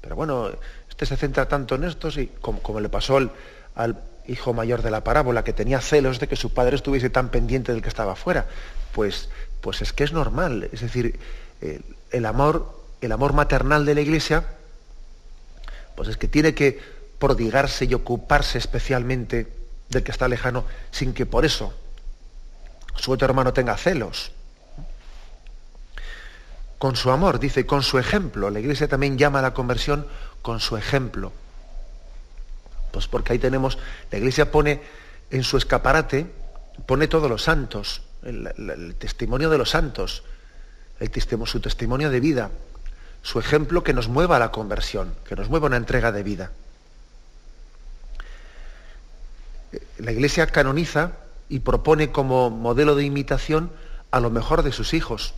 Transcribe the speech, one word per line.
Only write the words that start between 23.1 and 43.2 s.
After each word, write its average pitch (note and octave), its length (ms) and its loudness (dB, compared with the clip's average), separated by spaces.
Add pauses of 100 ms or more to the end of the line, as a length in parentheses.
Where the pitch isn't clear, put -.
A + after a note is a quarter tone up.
otro C3+ 160 4
hermano B2+ 260 4
tenga A#2+ 240 2
celos. C3+ 560 -2 (2500)
Con C3 160 0
su B2+ 160 2
amor, C#3+ 300 4
dice, C3+ 260 2
con C#3 160 4
su C3 160 4
ejemplo. B2 520 0
La G#2 100 -2
Iglesia C#3+ 260 0
también C3+ 320 2
llama C#3+ 220 6
a - 20 2
la C3 120 2
conversión C3+ 520 0 (360)
con A2+ 180 -4
su - 160 -2
ejemplo. G#2+ 560 -2 (1600)
Pues - 160 -2
porque - 240 0
ahí A#2+ 60 2
tenemos, C3 400 2 (320)
la G#2 80 -4
Iglesia C3 340 2
pone D3 280 4 (500)
en C3 120 0
su C3 140 0
escaparate, C#3 720 4 (600)
pone C#3 220 4
todos D#3 200 4
los A2 140 0
santos, B2+ 600 0 (200)
el, A2+ 240 -8 (100)
el, G#2 140 -8
el E2+ 240 -8
testimonio B2+ 560 0
de D3+ 80 6
los A#2+ 120 2
santos, D3+ 520 0 (800)
el A2 100 -2
testimo-, A#2 360 0
su - 140 -2
testimonio B2+ 500 0
de B2+ 100 4
vida, B2+ 300 2 (720)